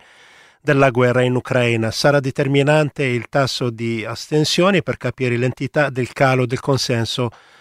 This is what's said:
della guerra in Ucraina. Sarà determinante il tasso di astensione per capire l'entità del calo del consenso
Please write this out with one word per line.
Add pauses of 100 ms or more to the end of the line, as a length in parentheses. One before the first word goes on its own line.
(600)
della
guerra
in
Ucraina.
Sarà
determinante
il
tasso
di
astensione
per
capire
l'entità
del
calo
del
consenso (300)